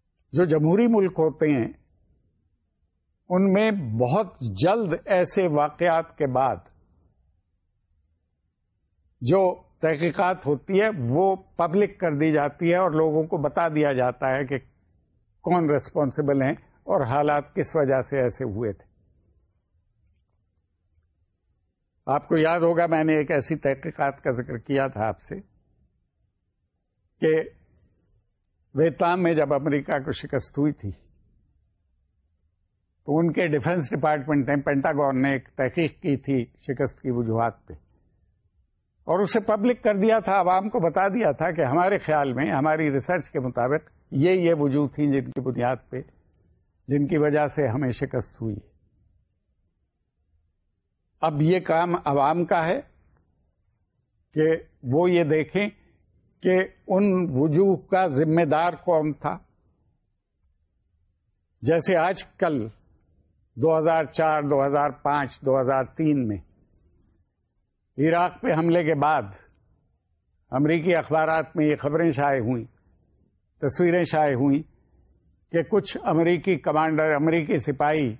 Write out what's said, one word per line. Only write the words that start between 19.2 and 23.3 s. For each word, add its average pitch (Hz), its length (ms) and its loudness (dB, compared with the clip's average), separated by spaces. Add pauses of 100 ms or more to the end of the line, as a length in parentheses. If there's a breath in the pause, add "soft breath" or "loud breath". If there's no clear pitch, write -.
آپ 139 200 -4
کو 165 100 0
یاد 160 220 2
ہوگا، 170 280 2
میں 160 160 0
نے 156 140 2
ایک 151 140 0